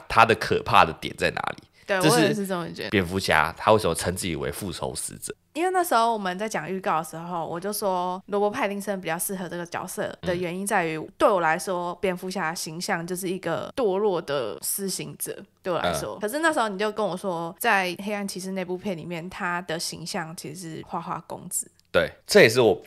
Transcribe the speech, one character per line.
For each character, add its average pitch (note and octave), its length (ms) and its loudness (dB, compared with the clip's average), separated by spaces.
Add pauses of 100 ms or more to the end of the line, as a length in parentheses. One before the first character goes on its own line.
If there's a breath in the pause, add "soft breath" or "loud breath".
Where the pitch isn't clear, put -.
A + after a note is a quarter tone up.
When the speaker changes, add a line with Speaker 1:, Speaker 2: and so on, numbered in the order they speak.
Speaker 1:
他 A2+ 160 8
的 A2+ 120 6
可 - 260 0
怕 G2+ 200 6
的 D#2+ 120 4
点 - 240 -8
在 F2 140 2
哪 - 80 -6 (180)
里。 - 40 -20 (240 soft breath)
Speaker 2:
对， F#3+ 140 0
Speaker 1:
这 E3 80 4
是 D3 80 6
Speaker 2:
我 - 40 6
也 - 140 4
是 G3 120 -4
这 F#3 100 -4
么 E3+ 160 -4
觉 - 120 -10
得。 - 40 -6
Speaker 1:
蝙 F#2+ 180 4
蝠 F#2+ 120 -2
侠 D#2+ 380 4
他 - 140 2
为 A2 80 8
什 G#2 80 0
么 E2 80 2
称 F2+ 220 -2
自 G2 100 -4
己 E2+ 80 -2
为 C#2 160 -4
复 F2+ 220 -6
仇 B1+ 240 -6
使 - 220 -8
者？ - 140 -10 (200)
Speaker 2:
因 D#4+ 120 -4
为 F#4 60 0
那 F#4 140 2
时 E4+ 100 0
候 A#3 180 4
我 A3 60 -2
们 F#3 180 -2
在 G#3+ 120 -4
讲 D#3 200 -4
预 F#3+ 120 -4
告 F#3 180 0
的 E3 60 -2
时 D#3+ 120 -12
候， E3+ 300 -6
我 E3+ 140 -6
就 G3 120 -4
说 F#3 540 -2
罗 G3+ 140 0
伯· G#3 120 2
派 A#3+ 140 -2
丁 G3+ 160 -4
森 G3 180 -4
比 F3+ 60 -8
较 D#3+ 100 -2
适 F#3 200 -4
合 F3+ 120 -6
这 F3 80 -8
个 F3 80 -6
角 E3 220 -6
色 - 260 -6 (100)
的 F3+ 120 -2
原 F3 240 -4
因 G3 80 -6
在 G3+ 200 2
于， D#3+ 120 -2
Speaker 1:
嗯。 - 180 -8
Speaker 2:
对 D4+ 120 6
我 G3 120 6
来 D#3+ 160 4
说， F3 400 -4
蝙 F#3 200 -2
蝠 F#3 120 -8
侠 F#3 240 -4
形 E3+ 280 -8
象 F3 260 -2
就 F3+ 80 -4
是 F3+ 140 -6
一 F#3 100 -4
个 - 380 -4
堕 G3 220 2
落 G3 220 2
的 C3+ 420 -2
施 - 260 -4
行 D3+ 280 -6
者， - 240 -8 (220)
对 F#3 100 -2
我 D#3+ 60 0
来 E2+ 160 2
说。 A#2+ 240 -4
Speaker 1:
嗯。 - 20 -10
Speaker 2:
可 G#3 60 -4
是 C4 140 -2
那 D#4+ 120 2
时 D4+ 60 0
候 A3+ 100 2
你 G3 80 -6
就 G#3+ 140 0
跟 G#3+ 160 -2
我 F3 100 -2
说， E3+ 440 -4
在 F#3+ 420 2
黑 G#3 100 -4
暗 G3+ 140 -4
骑 F#3+ 140 -8
士 F#3 100 -8
那 F#3+ 140 -4
部 F3+ 120 -6
片 F#3 200 -6
里 D3+ 80 -12
面， E3+ 260 -8
他 F3 320 -4
的 E3+ 160 -4
形 E3+ 260 -8
象 E3+ 320 -6
其 D3 160 -12
实 F3 80 -12
是 E3 240 -10
花 F3 160 -6
花 E3+ 280 -8
公 - 200 -12
子。 - 220 -6 (240)
Speaker 1:
对， E2 160 4 (160)
这 G#3 140 10
也 C3+ 80 12
是 A2+ 120 4
我 G#2+ 260 6